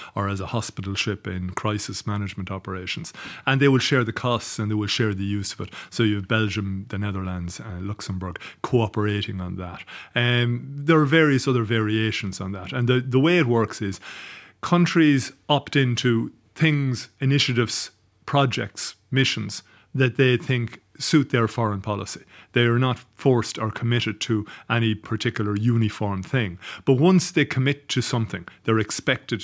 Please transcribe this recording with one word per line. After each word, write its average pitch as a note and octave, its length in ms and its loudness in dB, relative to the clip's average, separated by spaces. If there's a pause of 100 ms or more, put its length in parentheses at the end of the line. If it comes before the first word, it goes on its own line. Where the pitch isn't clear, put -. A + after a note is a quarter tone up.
(140)
or G2 160 -2
as G2 100 -4
a F2+ 80 -8
hospital G2+ 460 -6
ship G2 320 -4
in F#2 240 -6
crisis G#2 560 -4
management G2+ 460 -6
operations. F#2+ 600 -8 (360)
And C3+ 120 4
they C#3 80 6
will C3 120 6
share B2+ 240 2
the A2 100 -4
costs - 460 -4
and G#2+ 100 -2
they G#2+ 60 0
will G#2+ 100 0
share G#2 300 -2
the G2 80 -4
use G2+ 300 -4
of - 80 -12
it. - 120 -12 (160)
So - 140 0
you G#2 140 2
have G2 100 -6
Belgium, G2+ 640 -2
the G2 100 -6
Netherlands, F#2 600 -6
uh, G2 220 -10
Luxembourg F#2 560 -6 (240)
cooperating G#2 800 0
on F2+ 140 -6
that. F2+ 280 -10 (300)
Um, A#2+ 580 0
there D3 280 4
are D3+ 60 6
various C#3+ 420 4
other B2 160 4
variations G#2+ 760 0
on F#2+ 120 -6
that. F#2+ 220 -10
And B2 140 0
the, B2+ 120 4
the B2+ 200 2
way E3+ 200 6
it C#3 80 4
works A2+ 340 2
is G2 180 -4 (640)
countries E3 680 4 (160)
opt - 280 0
into B2 560 2 (220)
things, C#3+ 560 0 (100)
initiatives, C3 720 0 (380)
projects, B2+ 680 -2 (120)
missions B2 540 -2 (320)
that C3 200 2
they B2+ 220 4
think A#2+ 440 -4 (180)
suit C#3 300 2
their A#2 180 2
foreign G#2 340 -2
policy. G#2 380 -8 (320)
They A#2+ 120 4
are A#2 140 4
not B2+ 220 0 (160)
forced B2 420 2
or A2 140 -4
committed A#2 500 -2
to G#2+ 240 0 (240)
any A#2 260 2
particular G#2+ 600 -4
uniform G#2+ 680 0
thing. G2 360 -2 (240)
But C#3 100 4
once E3+ 380 6
they D3 140 2
commit C#3 440 -2
to - 120 0
something, G#2 440 -2 (200)
they're A2+ 140 4
expected A#2+ 640 -2